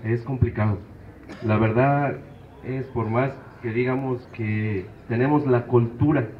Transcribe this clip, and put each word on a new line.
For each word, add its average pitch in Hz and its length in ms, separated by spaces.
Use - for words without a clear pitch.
es 117 180
complicado. 110 580
La 107 120
verdad 131 600
es, 131 220
por 110 220
más 127 220
que 120 100
digamos 127 500
que 107 520
tenemos 139 400
la 123 160
cultura 123 640